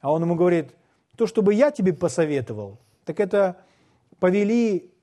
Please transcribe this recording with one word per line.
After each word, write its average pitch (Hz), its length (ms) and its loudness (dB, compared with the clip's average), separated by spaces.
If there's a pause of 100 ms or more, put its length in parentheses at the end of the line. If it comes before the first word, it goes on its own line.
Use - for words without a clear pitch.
А 139 100 -4
он 160 120 0
ему 170 120 0
говорит: 170 400 0 (420)
"То, 226 120 -2
что 226 140 -2
бы 202 120 4
я 277 160 4
тебе 190 220 -2
посоветовал, 131 840 -4 (260)
так 165 160 -8
это 196 420 -2 (560)
повели 208 720 0 (120)